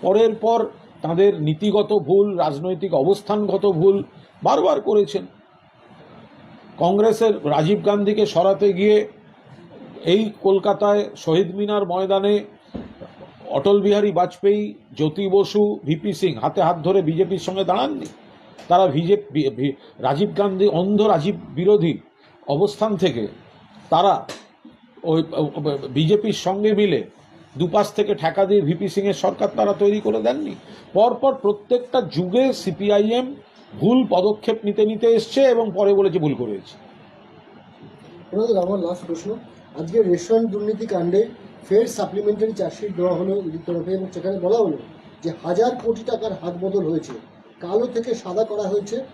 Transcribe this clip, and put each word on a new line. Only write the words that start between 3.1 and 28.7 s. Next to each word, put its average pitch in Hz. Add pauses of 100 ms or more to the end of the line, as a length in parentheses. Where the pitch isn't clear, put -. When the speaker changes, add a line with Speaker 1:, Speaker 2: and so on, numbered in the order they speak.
Speaker 1:
ভুল 196 (380)
বারবার -
করেছেন। 202 (1500)
কংগ্রেসের 208 (100)
রাজীব 156
গান্ধীকে 208
সরাতে 196
গিয়ে 208 (960)
এই 208 (120)
কলকাতায় 202 (120)
শহীদ 170
মিনার 202
ময়দানে 196 (1040)
অটল 202
বিহারী 208
বাজপেয়ী, 202 (220)
জ্যোতি 156
বসু, 202
ভিপি 165
সিং 165
হাতে 147
হাত 170
ধরে 185
বিজেপির 170
সঙ্গে 190
দাঁড়াননি? 208 (640)
তারা 185
বিজেপি, 165
ভি-, 135
ভি-, 131 (260)
রাজীব 139
গান্ধী, 202
অন্ধ 196
রাজীব 185 (180)
বিরোধী 170 (500)
অবস্থান 202
থেকে 131 (640)
তারা 175 (760)
ওই, 160
ও, 151 (380)
বিজেপির 190
সঙ্গে 202
মিলে 190 (540)
দুপাশ 190
থেকে 202
ঠেকা 165
দিয়ে 202
ভিপি 170